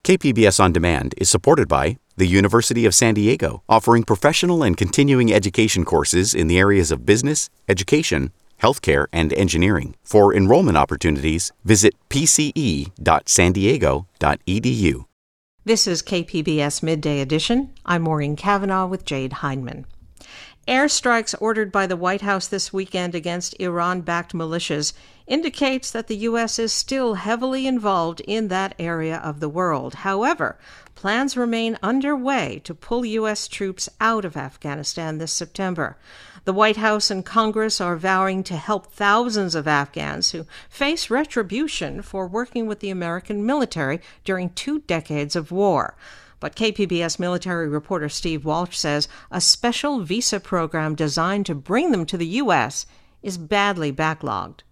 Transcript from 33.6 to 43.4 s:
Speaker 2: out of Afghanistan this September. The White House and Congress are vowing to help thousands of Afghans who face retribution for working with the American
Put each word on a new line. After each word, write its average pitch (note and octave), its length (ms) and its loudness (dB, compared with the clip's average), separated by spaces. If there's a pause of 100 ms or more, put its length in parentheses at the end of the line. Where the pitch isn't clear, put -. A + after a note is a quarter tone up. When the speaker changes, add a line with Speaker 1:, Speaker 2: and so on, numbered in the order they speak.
Speaker 2:
out A3 260 0
of D#3 120 -8
Afghanistan D3 800 -8
this D#3+ 140 -8
September. F3 680 -6 (480)
The F#3+ 80 -2
White G#3+ 240 4
House G#3+ 320 0
and F#3+ 160 -4
Congress A3 560 0
are F3 140 -2
vowing F#3+ 480 0
to F#3 120 -8
help G3 360 -6
thousands G#3 640 0
of D3+ 120 -2
Afghans C#3+ 640 -2
who D#3+ 140 -10 (240)
face - 400 -4
retribution A3 920 -4
for F#3+ 240 -8
working A3+ 400 -6
with G#3 120 -6
the G3 120 -8
American F#3 520 -6